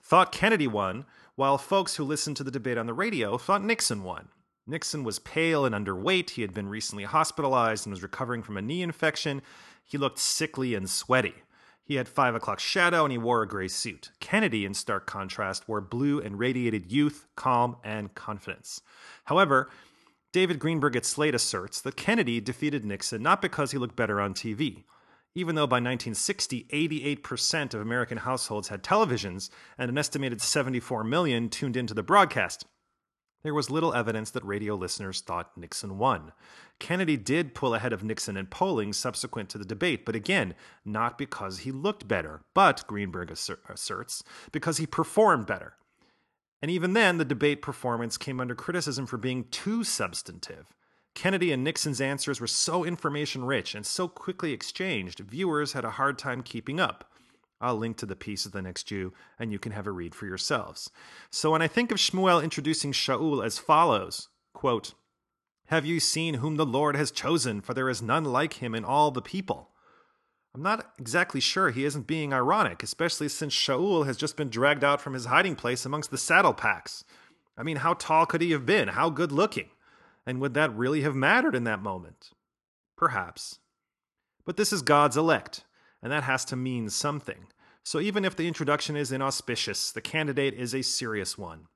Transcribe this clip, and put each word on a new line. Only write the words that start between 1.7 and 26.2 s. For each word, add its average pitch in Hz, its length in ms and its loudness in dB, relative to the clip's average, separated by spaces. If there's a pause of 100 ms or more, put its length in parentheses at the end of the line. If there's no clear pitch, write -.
who 151 80 -2
listened 147 340 -4
to 139 60 -6
the 135 60 -6
debate 123 280 -4
on 113 80 -2
the 117 80 -6
radio 135 420 -2
thought 196 260 0
Nixon 202 400 0
won. - 260 -8 (380)
Nixon 147 380 -6
was 107 140 -4
pale 160 480 2
and 113 80 2
underweight. 104 560 0
He 120 120 -6
had 95 120 -4
been 98 160 -6
recently 104 340 -6
hospitalized 131 840 2
and 104 60 -6
was 90 100 -8
recovering 117 400 -6
from 104 140 -8
a 95 60 -4
knee 156 200 -4
infection. 151 600 -2 (400)
He - 160 -6
looked 139 200 0
sickly 131 560 0
and 95 140 -2
sweaty. - 540 2 (420)
He - 120 -4
had 127 120 -2
five 127 260 4
o'clock 110 260 -2
shadow 175 440 4
and 139 80 2
he 120 60 -2
wore 117 240 2
a 101 60 -2
gray 95 200 -4
suit. - 500 -8
Kennedy, 156 460 2
in 98 80 -2
stark 98 340 -2
contrast, 98 600 -6
wore 104 140 -2
blue 139 360 0
and 101 200 -6
radiated 117 520 0
youth, 147 360 2 (100)
calm, 123 480 2
and 107 300 -6
confidence. - 680 -10 (460)
However, 143 440 4 (640)
David 175 260 4
Greenberg 147 380 2
at 117 80 0
Slate 147 300 2
asserts - 480 -2
that 135 140 -6
Kennedy 135 440 2
defeated 127 460 -4
Nixon 104 360 -4
not 185 200 4
because 151 300 -2
he 135 60 -2
looked 123 180 -4
better 104 240 2
on 101 120 0
T 107 220 -6
V. 104 300 -4 (500)
Even 170 220 -2
though 147 100 4
by 123 120 4
nineteen 120 360 -2
sixty, - 560 -4